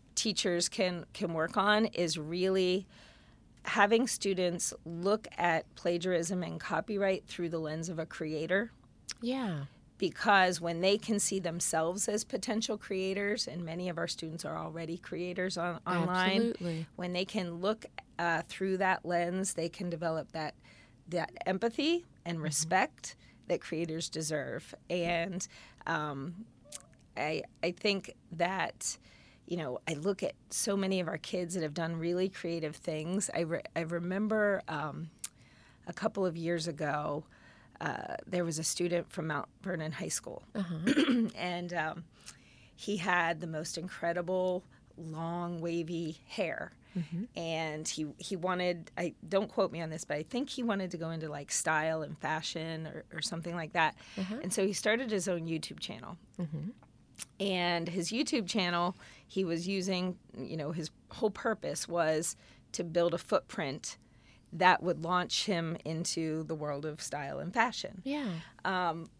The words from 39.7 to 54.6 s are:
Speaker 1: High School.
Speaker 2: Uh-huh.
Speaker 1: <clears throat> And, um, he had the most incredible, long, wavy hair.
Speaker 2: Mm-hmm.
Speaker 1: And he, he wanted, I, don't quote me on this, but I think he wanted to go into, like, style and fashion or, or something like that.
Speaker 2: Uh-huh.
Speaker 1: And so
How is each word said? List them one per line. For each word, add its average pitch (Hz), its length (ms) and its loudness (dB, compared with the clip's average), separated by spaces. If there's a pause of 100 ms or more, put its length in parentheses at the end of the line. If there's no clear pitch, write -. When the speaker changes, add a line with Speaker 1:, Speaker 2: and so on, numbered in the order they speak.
Speaker 1:
High - 160 -6
School. - 340 -6 (140)
Speaker 2:
Uh-huh. 175 220 -2 (540)
Speaker 1:
<clears throat> - 60 -14
And, 175 360 -4
um, 160 300 -2 (720)
he 208 220 -2
had 170 440 4
the 165 60 -2
most 156 300 -4
incredible, 180 840 0 (340)
long, 165 640 -4
wavy 165 680 -2
hair. - 440 -4 (260)
Speaker 2:
Mm-hmm. 170 260 -2 (140)
Speaker 1:
And 160 500 -2
he, 156 180 -2 (120)
he - 200 -6
wanted, 180 600 0
I, 175 160 -2 (140)
don't 202 220 2
quote - 240 2
me 165 80 -6
on 160 80 -4
this, 160 160 -8
but 151 100 -2
I 156 80 -2
think 254 260 -2
he 247 140 -4
wanted 196 280 0
to 180 60 -4
go 165 120 -4
into, 160 200 -4
like, 143 220 -8
style 160 500 4
and 147 160 -6
fashion 160 720 -2
or, 143 160 -10 (100)
or 160 80 -8
something 170 340 -4
like 165 180 -4
that. 160 220 6 (220)
Speaker 2:
Uh-huh. 196 240 -4
Speaker 1:
And 185 120 -2
so 196 120 6